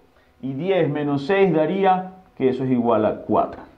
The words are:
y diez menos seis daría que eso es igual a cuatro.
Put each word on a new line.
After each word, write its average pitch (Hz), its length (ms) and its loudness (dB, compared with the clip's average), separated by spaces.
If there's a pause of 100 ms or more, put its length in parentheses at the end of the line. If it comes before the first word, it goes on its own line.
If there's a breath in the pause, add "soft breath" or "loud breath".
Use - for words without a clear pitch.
(420 soft breath)
y 135 120 -6
diez 165 360 0
menos 143 360 -2
seis 196 280 2
daría 185 600 0 (220)
que 131 140 2
eso 123 140 -4
es 131 80 0
igual 117 340 2
a - 160 -2
cuatro. - 400 -2 (160)